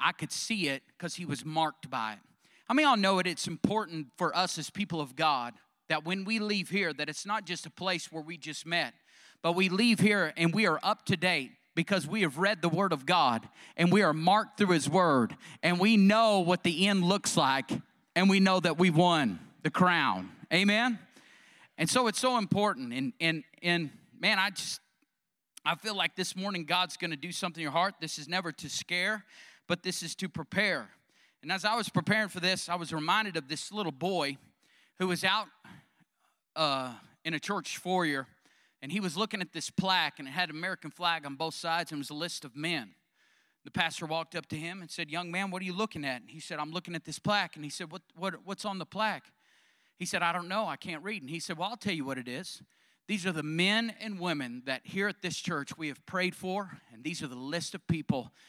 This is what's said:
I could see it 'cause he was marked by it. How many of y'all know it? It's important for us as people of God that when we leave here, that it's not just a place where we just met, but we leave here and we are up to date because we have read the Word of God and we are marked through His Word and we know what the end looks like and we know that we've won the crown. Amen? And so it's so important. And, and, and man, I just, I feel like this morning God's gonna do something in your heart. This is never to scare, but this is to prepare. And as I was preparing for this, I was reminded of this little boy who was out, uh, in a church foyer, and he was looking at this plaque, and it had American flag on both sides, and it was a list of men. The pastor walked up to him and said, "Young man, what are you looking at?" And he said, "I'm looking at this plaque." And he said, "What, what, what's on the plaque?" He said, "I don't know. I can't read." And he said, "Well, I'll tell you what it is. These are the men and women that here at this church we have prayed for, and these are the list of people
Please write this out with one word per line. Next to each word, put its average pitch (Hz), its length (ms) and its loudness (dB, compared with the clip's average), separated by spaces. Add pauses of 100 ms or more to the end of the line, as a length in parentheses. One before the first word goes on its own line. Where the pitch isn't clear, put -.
I 170 100 2
could - 180 -8
see 190 360 -4
it 135 140 -4 (160)
'cause 170 160 -10
he 180 120 -10
was 139 200 -6
marked 156 460 -2
by 113 220 -4
it. 101 60 -16 (480)
How 233 60 0
many 294 140 4
of 269 60 6
y'all 220 40 4
know 190 220 4
it? 185 80 0
It's 170 200 -4
important 170 600 -2 (100)
for 170 180 0
us 180 220 0
as 156 140 -10
people 185 280 -4
of 131 160 -8
God 135 380 0 (360)
that 156 160 -2
when 190 180 -2
we 220 160 -2
leave 208 300 -2
here, 175 240 0
that 147 160 -4
it's - 160 -10
not 208 200 -4
just 170 200 -8
a 165 40 -14
place 180 440 -4
where 160 100 -10
we 165 140 -12
just 151 280 -12
met, 165 280 -2 (480)
but 165 100 2
we 185 160 4
leave 214 320 4
here 196 380 4
and 165 160 4
we 214 120 4
are 156 180 4
up 208 220 0
to 190 120 2
date 160 340 2 (240)
because 170 320 2
we 208 140 -2
have 147 160 2
read 190 240 2
the 170 80 2
Word 180 240 2
of 135 120 -4
God 143 440 2 (260)
and 175 160 4
we 208 100 8
are 160 120 6
marked 180 440 2
through 202 120 4
His 151 180 4
Word 147 480 6 (260)
and 175 200 2
we 220 160 8
know 208 420 8
what 175 240 2
the 175 240 2
end 196 160 4
looks 190 320 2
like 135 340 4 (460)
and 190 140 6
we 196 100 8
know 190 220 6
that 156 160 2
we've 160 180 6
won 151 460 4 (220)
the 156 60 0
crown. 156 640 2 (220)
Amen? 208 440 4 (800)
And 165 120 0
so 247 180 4
it's 208 120 0
so 254 180 2
important. 190 560 0
And, 131 260 -2
and, 165 240 0 (180)
and 170 300 0 (260)
man, 202 220 0
I 196 120 2
just, - 280 -8 (840)
I 165 100 0
feel 208 200 -8
like 170 200 -2
this 185 220 -4
morning 190 260 -4
God's 175 320 -2
gonna 165 220 -6
do 160 160 -10
something 165 260 -6
in 160 40 -4
your 143 100 -2
heart. 175 260 2
This 160 180 -8
is 147 120 -12
never 175 240 -4
to 156 160 -12
scare, 190 560 -4 (420)
but 175 160 -2
this 175 200 -4
is 160 120 -10
to 185 140 -6
prepare. 160 600 -2 (520)
And 160 100 -8
as 190 140 -2
I 214 100 2
was 226 140 -2
preparing 202 400 0
for 180 100 -8
this, 180 300 0
I 175 60 -2
was 160 180 -6
reminded 175 420 0
of 139 140 -4
this 156 240 -8
little 202 180 -2
boy 143 460 -2 (600)
who 185 100 0
was 180 180 -2
out, 202 220 2 (1080)
uh, 135 380 0 (300)
in 160 100 -4
a 147 60 -2
church 190 380 -4
foyer, 160 500 0 (540)
and 135 100 -12
he 196 80 -2
was 180 160 -4
looking 208 260 -4
at - 120 -8
this - 160 -8
plaque, 185 500 0
and 139 80 -12
it 135 40 -14
had 170 180 -2
American 165 420 -8
flag 165 340 -2
on 139 100 -10
both 160 200 -4
sides, 165 360 -4
and 151 60 -6
it 143 40 -6
was 131 80 -10
a 147 40 -10
list 160 300 -8
of 127 140 -16
men. 147 360 -4 (720)
The - 80 -20
pastor 165 340 -2
walked 160 300 -6
up 156 120 -8
to 156 100 -8
him 175 240 -8
and 165 100 -16
said, 165 180 -8
"Young 170 220 -6
man, 190 180 -2
what 185 120 -6
are 190 40 -6
you 180 80 -6
looking 190 300 -4
at?" 127 180 -4
And - 80 -20
he 156 120 -16
said, 156 180 -8
"I'm 151 120 -6
looking 175 220 -8
at 160 120 -10
this 156 120 -10
plaque." 202 380 0
And 151 80 -12
he 147 80 -8
said, 170 180 -10
"What, 180 120 -14 (140)
what, 180 300 -8
what's 190 200 -8
on 196 140 -4
the 160 60 -8
plaque?" 196 460 -4 (640)
He - 80 -6
said, 180 160 -2
"I 170 120 2
don't 175 160 -6
know. 202 180 0
I 143 80 -4
can't 160 280 -8
read." 202 180 -6
And 131 100 -12
he 165 80 -6
said, 170 180 -6
"Well, 180 120 -4
I'll 240 80 -8
tell 196 160 -4
you 151 100 -4
what 131 140 -4
it 123 100 -8
is. 139 340 -10 (460)
These 196 180 -4
are 190 60 0
the 156 120 -4
men 196 580 2
and 208 180 -8
women 139 460 -4
that 131 180 -6
here 196 240 -4
at - 140 -8
this 170 160 -6
church 151 400 -6
we 156 100 -8
have 135 180 -10
prayed 185 300 -4
for, 185 460 -8 (100)
and 113 120 -20
these 160 200 -6
are 147 40 -8
the 123 80 -12
list 147 380 -6
of 185 140 -12
people 147 460 -2 (160)